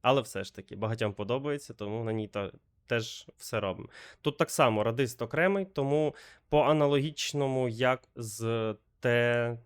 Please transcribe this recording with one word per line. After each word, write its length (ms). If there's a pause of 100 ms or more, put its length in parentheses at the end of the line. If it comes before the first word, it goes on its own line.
але 200
все 220
ж 120
таки, 200
багатьом 380
подобається, 600
тому 300
на 100
ній 140
та-, 240 (360)
теж 400 (100)
все 220
робимо. 300 (320)
Тут 160
так 140
само 320
радист 380
окремий, 440
тому 500 (340)
по 120
аналогічному, 1080
як 460
з 600 (240)
Т 680